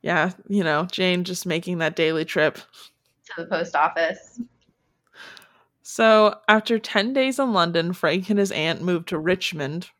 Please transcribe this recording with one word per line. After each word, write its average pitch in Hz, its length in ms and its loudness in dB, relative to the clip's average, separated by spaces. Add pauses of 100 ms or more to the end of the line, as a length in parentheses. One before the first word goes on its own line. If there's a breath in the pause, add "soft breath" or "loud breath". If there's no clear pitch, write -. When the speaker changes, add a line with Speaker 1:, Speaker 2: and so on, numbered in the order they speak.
Speaker 1:
Yeah, 170 300 0 (180)
you 202 160 0
know, 156 220 0
Jane 180 380 -2
just 180 200 -8
making 170 340 -4
that 160 180 -2
daily 160 280 0
trip. 156 320 0 (800 loud breath)
Speaker 2:
To 170 60 -10
the 165 40 -10
post 170 300 -4
office. 165 640 -2 (1400 loud breath)
Speaker 1:
So, 214 560 4 (100)
after 214 300 6
ten 214 340 -2
days 269 260 0
in 262 140 0
London, 170 400 0
Frank 175 380 -2
and 202 80 2
his 196 140 2
aunt 156 300 -2
moved 175 260 -2
to 175 100 -4
Richmond 160 800 -4